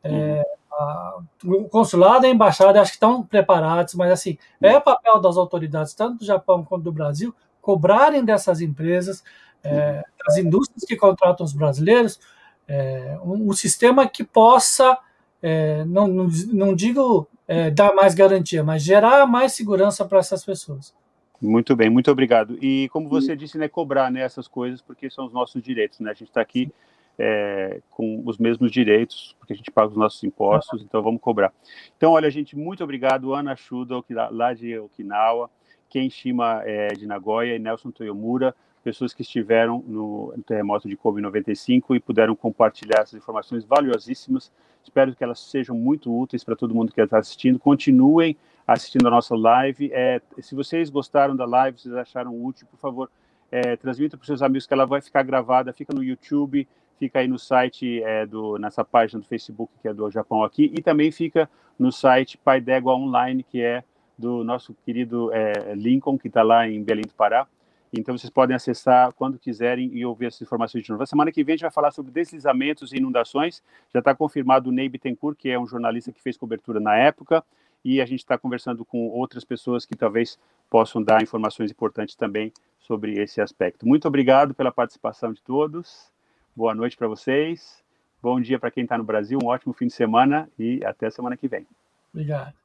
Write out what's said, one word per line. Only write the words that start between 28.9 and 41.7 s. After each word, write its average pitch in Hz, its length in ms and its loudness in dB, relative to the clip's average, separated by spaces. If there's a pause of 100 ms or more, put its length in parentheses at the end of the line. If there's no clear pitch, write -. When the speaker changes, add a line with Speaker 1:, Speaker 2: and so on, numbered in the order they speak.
Speaker 2:
porque - 140 -16
a 101 40 -8
gente - 140 -18
paga 107 180 0
os 104 80 -8
nossos 107 260 -2
impostos, 104 580 -2
Speaker 1:
Aham. 101 80 -20
Speaker 2:
então 110 140 -4
vamos 113 180 -4
cobrar. 104 320 -2 (440)
Então, 160 160 4
olha, 156 180 2
gente, 143 260 -12
muito 175 280 -10
obrigado, 131 500 -4
Ana 139 220 -6
Shuda, 123 400 -10
Okina-, 113 340 -6
lá 120 240 -4
de 117 240 -12
Okinawa, 110 720 -4 (380)
Ken 131 200 -4
Shima, 117 560 -4
é, 104 240 -4
de 104 180 -8
Nagoya, 110 500 -6
e - 20 -8
Nelson 113 320 -10
Toyomura, 113 640 -6 (300)
pessoas 120 280 -6
que - 100 -14
estiveram 117 640 0
no, 107 500 -10
no 104 60 -12
terremoto 104 460 -4
de 98 80 -8
Kobe 104 240 -4
em - 20 -6
noventa 101 300 -4
e 101 40 -4
cinco 127 380 0